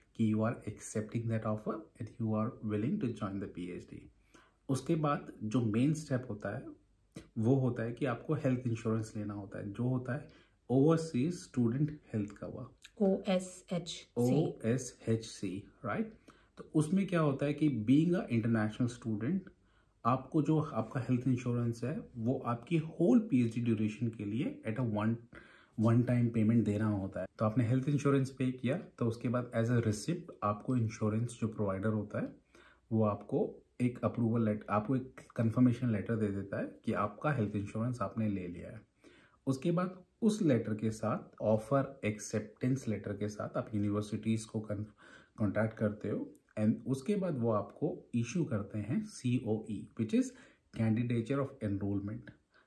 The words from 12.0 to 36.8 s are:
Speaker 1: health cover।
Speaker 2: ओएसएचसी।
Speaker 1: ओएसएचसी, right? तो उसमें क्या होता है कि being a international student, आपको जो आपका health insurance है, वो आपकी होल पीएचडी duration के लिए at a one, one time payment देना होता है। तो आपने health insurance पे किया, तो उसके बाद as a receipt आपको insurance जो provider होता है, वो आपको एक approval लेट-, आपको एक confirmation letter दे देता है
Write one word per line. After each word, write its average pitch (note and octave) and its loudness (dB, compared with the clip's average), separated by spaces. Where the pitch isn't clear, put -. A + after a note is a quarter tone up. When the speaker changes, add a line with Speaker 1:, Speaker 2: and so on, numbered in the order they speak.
Speaker 1:
health G#2 -2
cover। F2+ -12
Speaker 2:
ओएसएचसी। - -2
Speaker 1:
ओएसएचसी, A#2+ 0
right? E3 -4
तो - -16
उसमें F3 2
क्या E3+ 2
होता C#3+ 2
है D3 2
कि D3+ 2
being C#3+ 4
a A#2 2
international A2+ 0
student, A#2 -2
आपको C3 2
जो D#3 4
आपका A2+ -2
health B2 0
insurance A#2+ 0
है, D#3+ -2
वो A#2 0
आपकी D#3+ -2
होल F#3 4
पीएचडी B2 2
duration A2 0
के G#2+ -6
लिए A#2+ -4
at A2 -4
a B2+ -2
one, G#2+ 0
one A2+ 6
time A#2+ 4
payment A2+ 6
देना G#2 2
होता F#2+ -2
है। F#2+ -6
तो A2+ 2
आपने A2 2
health C3 2
insurance C#3 2
पे B2+ -2
किया, B2+ -2
तो - -6
उसके A2+ -2
बाद A#2+ -2
as A2+ 2
a A#2+ 4
receipt A2 0
आपको G#2+ 0
insurance A2 0
जो A2+ 2
provider G2+ -2
होता G#2+ -2
है, - -6
वो A2 6
आपको - -2
एक B2 0
approval A2+ 2
लेट-, G#2+ -2
आपको G#2+ 2
एक - -6
confirmation A#2+ 4
letter G#2+ 0
दे G#2+ 2
देता G2 -4
है - -8